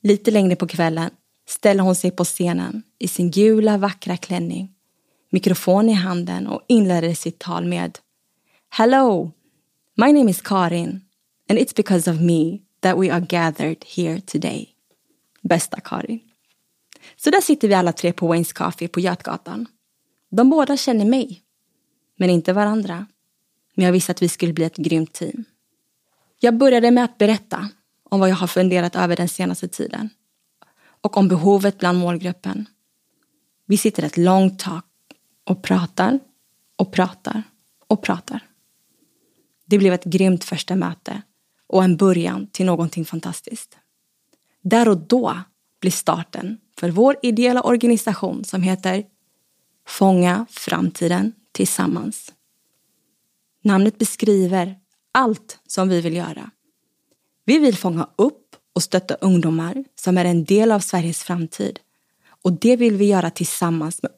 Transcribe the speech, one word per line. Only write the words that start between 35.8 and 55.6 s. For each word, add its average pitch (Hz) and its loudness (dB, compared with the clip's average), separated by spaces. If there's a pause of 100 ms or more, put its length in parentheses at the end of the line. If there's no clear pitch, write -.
och 190 -2
pratar 185 -4 (440)
och 208 0
pratar. - -8 (1160)
Det 202 2
blev 196 4
ett 180 -4
grymt 185 0
första 180 -6
möte 175 -6 (440)
och 185 2
en 185 4
början 185 0
till - -4
någonting 170 -2
fantastiskt. - -14 (840)
Där 226 4
och 196 4
då 180 -2 (400)
blir 185 0
starten 175 -6 (180)
för 175 -2
vår 240 4
ideella 247 0
organisation 226 0
som 185 -4
heter 185 -2 (840)
Fånga 190 2
framtiden 180 -2 (200)
tillsammans. - -4 (1300)
Namnet 202 2
beskriver 190 0 (340)
allt - -2